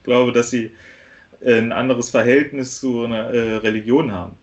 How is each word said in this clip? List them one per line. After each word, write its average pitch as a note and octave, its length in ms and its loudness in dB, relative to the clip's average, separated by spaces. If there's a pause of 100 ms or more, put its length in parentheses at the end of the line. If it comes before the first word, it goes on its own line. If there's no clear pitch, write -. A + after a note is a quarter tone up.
glaube, B2 300 2
dass A#2+ 180 2
sie A2+ 200 -4 (760)
ein A2+ 280 4
anderes A#2+ 380 -2
Verhältnis C3 720 0
zu A#2+ 240 -2
einer, A#2 260 -6
äh, A2+ 260 0
Religion A2 560 0
haben. F2+ 300 -10